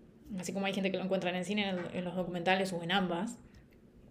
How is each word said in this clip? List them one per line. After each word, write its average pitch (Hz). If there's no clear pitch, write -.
Así 180
como 196
hay 196
gente 190
que 190
lo 180
encuentra 185
en 180
el 180
cine, 202
en, 185
en 180
los 180
documentales 180
o 170
en 170
ambas, 180